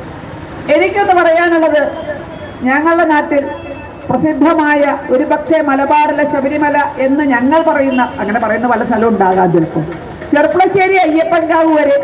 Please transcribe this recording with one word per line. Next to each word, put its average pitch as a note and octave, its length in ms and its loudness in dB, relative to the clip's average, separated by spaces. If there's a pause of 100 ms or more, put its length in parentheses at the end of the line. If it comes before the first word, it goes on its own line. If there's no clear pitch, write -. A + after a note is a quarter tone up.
(760)
എനിക്കൊന്ന് F#4+ 440 2
പറയാനുള്ളത്, E4 640 2 (880)
ഞങ്ങളുടെ E4 440 2
നാട്ടിൽ D4 300 0 (640)
പ്രസിദ്ധമായ D4 720 2 (320)
ഒരുപക്ഷെ D4 440 0 (120)
മലബാറിലെ D4 640 2
ശബരിമല D4 460 0 (280)
എന്ന് C#4 260 0
ഞങ്ങൾ C4 280 2 (100)
പറയുന്ന, C4+ 320 0 (180)
അങ്ങനെ G#3 240 -2
പറയുന്ന A3+ 300 -2
പല A3 160 0
സ്ഥലവും A3+ 240 0
ഉണ്ടാകാം F#3 400 2
ചിലപ്പോൾ, D#3+ 300 0 (500)
ചെർപ്പളശ്ശേരി F#4 720 2
അയ്യപ്പൻകാവ് D#4+ 720 2
വരെ C#4 240 2